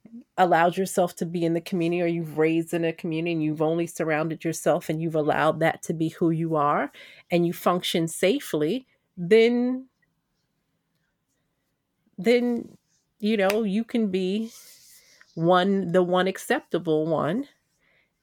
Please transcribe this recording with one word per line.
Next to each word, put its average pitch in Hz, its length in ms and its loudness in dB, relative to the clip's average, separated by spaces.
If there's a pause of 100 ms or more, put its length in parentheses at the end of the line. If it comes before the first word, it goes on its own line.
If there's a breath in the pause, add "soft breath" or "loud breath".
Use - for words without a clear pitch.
(380)
allowed 170 380 4
yourself 185 400 -2
to 180 100 -4
be 170 180 -4
in 165 100 0
the 170 60 0
community, 170 400 -2
or 175 60 0
you've 165 320 -4
raised 160 340 2
in 165 120 -2
a 165 80 0
community 165 400 -4
and 160 100 -2
you've 151 200 -2
only 165 240 0
surrounded 160 580 -4
yourself 165 440 -2
and 160 140 -2
you've 165 120 -4
allowed 156 460 2
that 160 220 0
to - 100 -8
be 160 180 -2
who 165 200 0
you 160 260 -2
are 156 360 0 (380 loud breath)
and 175 160 2
you 175 60 -2
function 175 540 -2
safely, 185 800 -2 (300)
then, 240 720 2 (2250)
then, 240 600 0 (420)
you 214 180 0
know, 202 260 2
you 208 200 0
can 220 280 -2
be 190 400 -2 (840 loud breath)
one, 180 580 2
the 180 100 4
one 180 260 2
acceptable 190 800 -2
one 165 420 -2 (760)